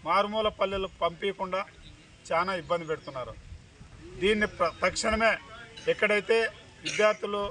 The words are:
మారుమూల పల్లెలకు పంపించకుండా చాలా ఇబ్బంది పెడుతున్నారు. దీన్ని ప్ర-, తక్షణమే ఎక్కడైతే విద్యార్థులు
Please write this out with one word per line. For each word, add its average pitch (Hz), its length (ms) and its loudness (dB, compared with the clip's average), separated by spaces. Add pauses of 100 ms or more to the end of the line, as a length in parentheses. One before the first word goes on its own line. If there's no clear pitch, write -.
మారుమూల 208 420 2 (120)
పల్లెలకు 196 420 0
పంపించకుండా 185 580 -2 (680)
చాలా 180 320 2
ఇబ్బంది 165 300 -2
పెడుతున్నారు. 127 420 -8 (880)
దీన్ని 208 340 4
ప్ర-, 170 160 2 (120)
తక్షణమే 220 480 2 (600)
ఎక్కడైతే 214 460 4 (480)
విద్యార్థులు 208 640 2